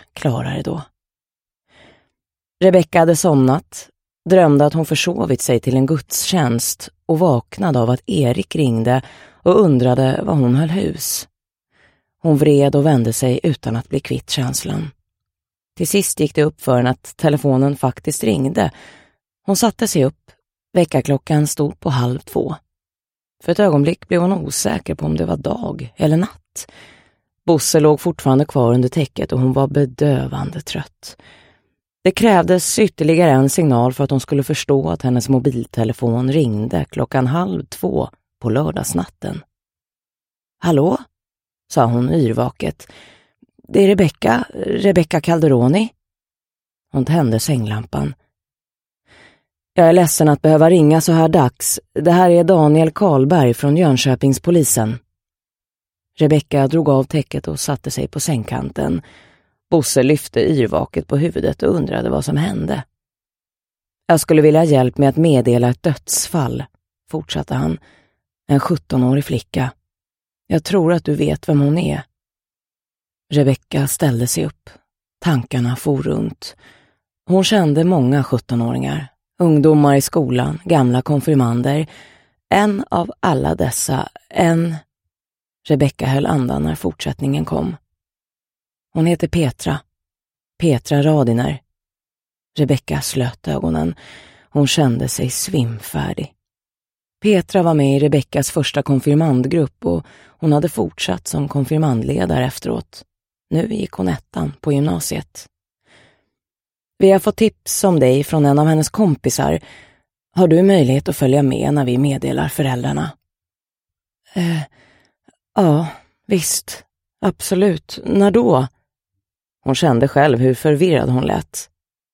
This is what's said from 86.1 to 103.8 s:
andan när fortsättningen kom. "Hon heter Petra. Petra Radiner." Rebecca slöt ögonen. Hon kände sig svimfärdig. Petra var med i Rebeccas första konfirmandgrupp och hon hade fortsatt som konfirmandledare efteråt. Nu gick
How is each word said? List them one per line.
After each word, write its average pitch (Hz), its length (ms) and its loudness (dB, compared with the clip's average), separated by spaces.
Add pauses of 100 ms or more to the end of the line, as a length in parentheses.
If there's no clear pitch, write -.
andan 135 360 -2
när 156 120 -4
fortsättningen 143 680 -6
kom. 156 320 -6 (1160)
"Hon 160 140 0
heter 170 220 0
Petra. 147 520 -4 (800)
Petra 143 440 0
Radiner." 139 600 0 (960)
Rebecca 143 420 -2
slöt 127 480 -6
ögonen. - 460 -4 (560)
Hon 143 160 2
kände 131 420 0
sig - 220 -4
svimfärdig. 143 1040 -6 (880)
Petra 196 400 0
var 165 120 2
med 139 220 2
i - 20 0
Rebeccas 143 520 0
första 147 320 -4
konfirmandgrupp 143 1040 0
och 170 200 -2 (200)
hon - 260 -2
hade 147 160 2
fortsatt - 600 -6
som 147 200 -6
konfirmandledare 135 960 -2
efteråt. - 580 -10 (460)
Nu 165 180 -2
gick 214 240 -8